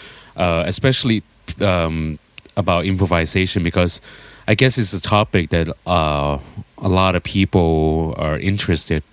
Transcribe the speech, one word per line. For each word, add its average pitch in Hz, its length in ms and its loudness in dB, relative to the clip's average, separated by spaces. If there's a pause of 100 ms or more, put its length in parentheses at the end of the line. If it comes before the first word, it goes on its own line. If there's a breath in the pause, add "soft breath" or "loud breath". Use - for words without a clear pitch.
(360 loud breath)
uh, 85 300 0
especially, 113 560 0 (380)
um, 80 580 -2 (380)
about 87 300 0
improvisation, 92 760 0
because 87 380 0 (460 loud breath)
I 110 80 2
guess 131 240 2
it's 104 140 0
a 95 80 -4
topic 104 500 0
that, 82 180 0 (180)
uh, 73 520 0 (400 loud breath)
a 101 100 -4
lot 92 280 2
of 85 60 -2
people 80 960 2
are 78 200 -2
interested 85 640 -2 (100)